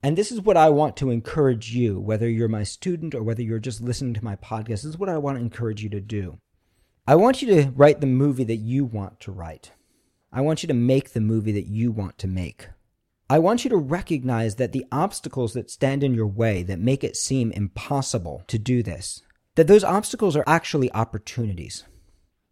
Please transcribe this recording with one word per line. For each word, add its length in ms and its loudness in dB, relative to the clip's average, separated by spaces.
And 160 0
this 140 -2
is 80 -6
what 160 4
I 140 8
want 260 2
to 140 -2
encourage 640 0
you, 260 0
whether 280 -2
you're 200 0
my 160 -2
student 500 -6
or 80 -4
whether 200 -4
you're 180 -4
just 200 -10
listening 340 -4
to 100 -6
my 100 -6
podcast, 340 -10
this 180 -6
is 120 -12
what 100 -4
I 100 -2
want 200 -4
to 40 -6
encourage 400 -6
you 80 -8
to 100 -6
do. 380 -8
I 80 6
want 260 4
you 140 4
to 160 6
write 300 6
the 80 0
movie 360 0
that 120 -2
you 280 -2
want 360 -8
to 120 -14
write. 380 -14
I 60 -2
want 220 0
you 40 -8
to 80 0
make 380 2
the 80 -2
movie 320 0
that 140 -2
you 240 -2
want 280 -6
to 80 -8
make. 420 -6
I 100 6
want 260 2
you 60 -2
to 60 2
recognize 800 -2
that 160 -2
the 200 -4
obstacles 640 -4
that 160 -8
stand 320 0
in 120 2
your 120 0
way 380 0
that 140 -6
make 240 0
it 140 -6
seem 360 -2
impossible 960 -4
to 100 -2
do 240 0
this, 400 -8
that 140 8
those 160 10
obstacles 520 0
are 100 2
actually 460 2
opportunities. 920 -6